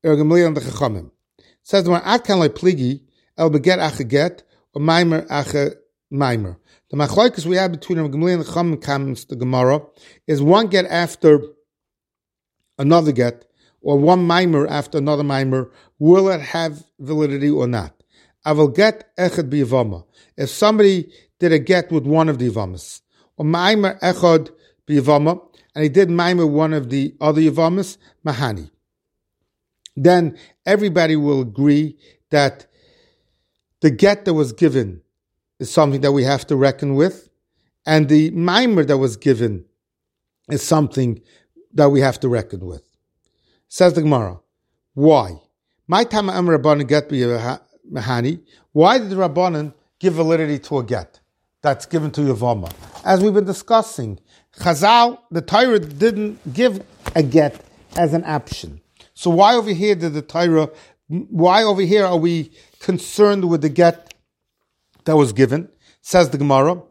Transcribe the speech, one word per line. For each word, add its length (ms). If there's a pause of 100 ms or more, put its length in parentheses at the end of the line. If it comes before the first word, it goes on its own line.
Rabbi 180
Gamliel, 260
and 100
the 40
Chachamim. 500 (260)
It 80 (180)
says 200
the 60
Gemara, 160
"Ad 200
kan 140
lo 100
pligi, 520 (360)
el 120
beget 300
acha 280
get, 360 (300)
or 80
maimer 460
acha 480 (360)
maimer." 460 (360)
The 60
machlokes 440
we 120
have 160
between 260
Rav 140
Gamliel 240
and 100
Chachamim 340
comes 460
the 100
Gemara 460 (460)
is 160
one 240
get 180
after 560 (1400)
another 340
get, 340 (360)
or 160
one 300
mimer 400
after 320
another 240
mimer, 480 (260)
will 320
it 100
have 440 (160)
validity 500
or 160
not? 340 (460)
I 60
will 160
get 500
echad 320
biyavama. 560 (320)
If 140
somebody 600 (280)
did 120
a 60
get 340
with 140
one 240
of 80
the 140
yavamas, 500 (360)
or 80
mimer 520
echad 540 (360)
biyavama, 560 (300)
and 80
he 80
did 220
mimer 340
one 280
of 180
the 280
other 220
yavamas, 560 (260)
mahani. 460 (1300)
Then 420 (260)
everybody 520
will 260
agree 560 (320)
that 380 (1120)
the 100
get 360
that 100
was 180
given 460 (600)
is 120
something 300
that 100
we 120
have 240
to 80
reckon 400
with, 340 (560)
and 240
the 220
mimer 520
that 140
was 180
given 480 (840)
is 140
something 580 (520)
that 160
we 120
have 180
to 80
reckon 380
with. 160 (880)
Says 240
the 80
Gemara, 380 (540)
why? 460 (480)
My 160
Tama 300
Amar 240
Rabbanan 300
get 200
be 120
mahani. 1200 (300)
Why 260
did 140
the 40
Rabbanan 580 (260)
give 160
validity 440
to 200
a 40
get 380 (400)
that's 240
given 260
to 100
Yavama? 520 (320)
As 160
we've 120
been 120
discussing, 760 (380)
Chazal, 640 (120)
the 100
Torah 380
didn't 760
give 300 (320)
a 80
get 400 (320)
as 180
an 120
option. 560 (320)
So 160
why 240
over 180
here 240
did 180
the 100
Torah, 460 (380)
why 560
over 200
here 220
are 120
we 340 (280)
concerned 720
with 120
the 80
get 400 (960)
that 120
was 160
given? 340 (340)
Says 280
the 80
Gemara 540